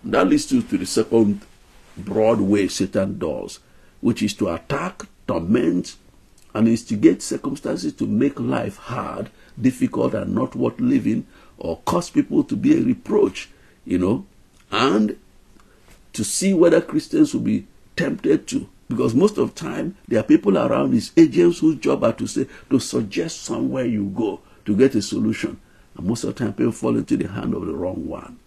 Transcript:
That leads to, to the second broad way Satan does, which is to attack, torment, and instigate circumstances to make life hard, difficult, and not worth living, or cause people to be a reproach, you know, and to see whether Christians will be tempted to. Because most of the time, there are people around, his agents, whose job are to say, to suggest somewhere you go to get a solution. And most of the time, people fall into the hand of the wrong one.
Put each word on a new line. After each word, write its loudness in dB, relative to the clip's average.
That 2
leads 2
to, 2
to -4
the -2
second 2
broad 0
way 2
Satan -2
does, -8
which 0
is 0
to -2
attack, -6
torment, 0
and 2
instigate 2
circumstances -6
to -4
make 0
life -4
hard, -10
difficult, 0
and -4
not -2
worth -2
living, 0
or -8
cause -2
people 0
to -6
be 4
a 2
reproach, 0
you -2
know, 0
and 2
to -4
see 0
whether 6
Christians 0
will -2
be -2
tempted 0
to. -6
Because -2
most 4
of -2
the -16
time, -8
there 2
are -4
people 4
around, 0
his 0
agents, 6
whose 2
job -2
are 2
to -6
say, -4
to 4
suggest -4
somewhere -4
you -2
go -4
to 0
get 6
a 2
solution. -4
And -6
most -2
of -4
the -4
time, -4
people 0
fall -2
into 0
the -2
hand -6
of -6
the -6
wrong -6
one. -12